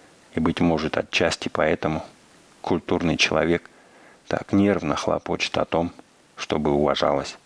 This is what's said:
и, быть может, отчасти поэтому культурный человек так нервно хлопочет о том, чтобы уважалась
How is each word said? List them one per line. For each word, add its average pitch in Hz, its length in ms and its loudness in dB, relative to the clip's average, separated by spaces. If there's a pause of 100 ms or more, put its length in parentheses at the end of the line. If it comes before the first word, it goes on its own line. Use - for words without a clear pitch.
(360)
и, - 40 0
быть 80 200 0
может, 78 380 2
отчасти - 540 -2
поэтому 80 540 0 (560)
культурный 85 560 0
человек 82 520 0 (580)
так - 240 -6
нервно 92 440 2
хлопочет - 640 -4
о 76 80 0
том, 85 260 -2 (440)
чтобы 76 360 -2
уважалась 71 760 0